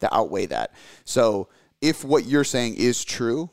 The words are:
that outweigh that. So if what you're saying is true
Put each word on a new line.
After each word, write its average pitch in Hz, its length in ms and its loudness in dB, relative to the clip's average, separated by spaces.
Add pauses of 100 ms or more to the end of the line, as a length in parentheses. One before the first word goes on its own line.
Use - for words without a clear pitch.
that - 120 -2
outweigh 95 340 0
that. 57 260 -4 (320)
So 107 440 2 (320)
if 151 240 0
what 139 200 2
you're 143 200 2
saying 120 320 -2
is 120 280 0
true 127 480 -4